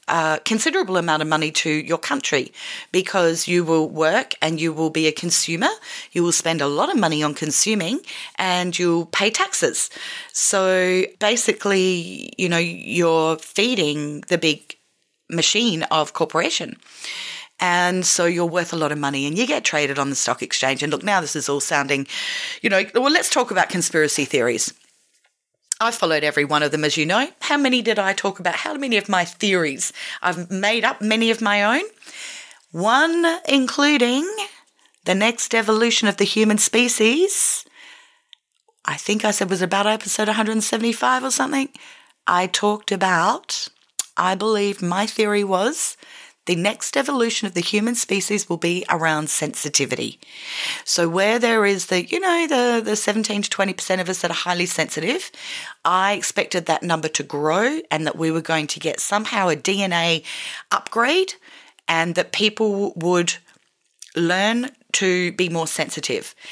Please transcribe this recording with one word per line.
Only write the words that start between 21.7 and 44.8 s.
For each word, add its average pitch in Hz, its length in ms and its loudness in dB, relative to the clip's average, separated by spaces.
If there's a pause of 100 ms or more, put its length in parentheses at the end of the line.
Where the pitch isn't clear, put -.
you 233 60 2
know, 196 160 4 (100)
well, 269 180 4
let's - 180 2
talk 240 220 2
about 185 160 4
conspiracy 156 560 2
theories. 123 500 0 (1080)
I've 226 140 2
followed 156 300 2
every 147 200 2
one 147 200 2
of 143 80 0
them, 151 120 0
as 147 120 0
you 151 100 0
know. 233 220 2 (140)
How 285 140 0
many 262 240 2
did 208 180 0
I 190 140 2
talk 196 280 -4
about? 170 160 -2
How 311 180 -6
many 269 220 -2
of 202 120 -2
my 185 160 2
theories? 175 680 -2 (280)
I've 175 300 -4
made 202 340 0
up 254 160 0
many 220 300 2
of 220 100 -2
my 208 220 2
own, 254 220 2 (880)
one 330 640 2 (100)
including 277 800 2 (760)
the 185 100 2
next 226 400 0
evolution 220 540 2
of 202 80 2
the 202 80 2
human 214 340 4
species. 247 1080 2 (1200)
I 147 120 -2
think 214 280 -2
I 214 60 2
said 202 180 0
was 180 140 0
about 196 240 2
episode 214 420 0
a 214 60 2
hundred 220 180 0
and 220 120 0
seventy-five 240 580 0
or 262 80 -4
something. 269 380 -2 (580)
I 180 200 2
talked 208 460 -2
about, 190 760 0 (500)
I 185 160 2
believe 202 480 0